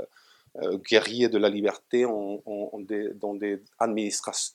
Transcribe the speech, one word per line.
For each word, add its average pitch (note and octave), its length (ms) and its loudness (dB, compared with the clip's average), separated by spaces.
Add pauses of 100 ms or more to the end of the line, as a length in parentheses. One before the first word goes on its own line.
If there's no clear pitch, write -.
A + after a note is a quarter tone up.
(640)
euh, F#2 160 -2
guerriers A2+ 500 4
de A2 80 2
la G#2 100 6
liberté G2+ 580 2
en, G#2 380 -2
en, G#2 300 -8
en G#2+ 60 -10
des, G#2 340 -4
dans G2+ 220 -6
des G2+ 260 -4 (160)
administra-, G#2+ 760 -2